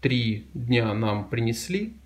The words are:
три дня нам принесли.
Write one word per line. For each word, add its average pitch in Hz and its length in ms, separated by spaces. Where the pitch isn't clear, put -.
три 117 520
дня 117 400
нам 104 360
принесли. 127 640